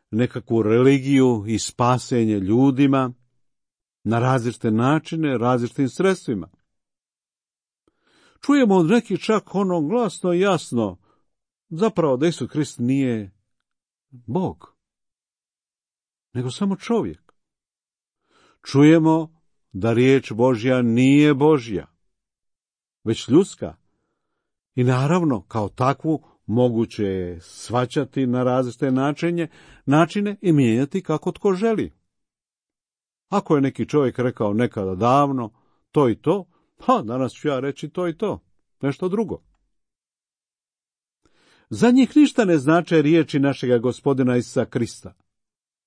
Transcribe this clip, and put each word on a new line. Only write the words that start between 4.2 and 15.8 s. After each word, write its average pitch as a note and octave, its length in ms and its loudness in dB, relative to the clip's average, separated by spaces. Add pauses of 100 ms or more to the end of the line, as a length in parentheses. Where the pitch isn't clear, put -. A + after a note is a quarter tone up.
načine, C#3+ 680 -2
različitim B2 500 -2
sredstvima. C#3+ 680 -4 (1800)
Čujemo C4+ 340 2
od F3 120 4
nekih G3 340 0
čak - 340 -2
ono F#3 260 -2
glasno F#3 520 -2
i F3 80 0
jasno, B2+ 580 -2 (720)
zapravo E3 480 0
da C3 100 0
Isus - 240 -4
Krist - 280 -6
nije A#2+ 520 -2 (800)
Bog, B2+ 640 -8 (1600)